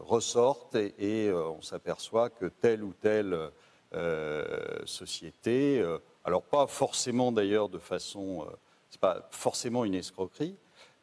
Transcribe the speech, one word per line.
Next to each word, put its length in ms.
ressortent 760
et, 240
et, 300
euh, 200
on 140
s'aperçoit 680
que 160
telle 380
ou 100
telle, 560
euh, 920
société, 920
euh, 180
alors 200
pas 240
forcément 640
d'ailleurs 380
de 100
façon, 640
euh, 80
c'est 100
pas 300
forcément 540
une 100
escroquerie, 640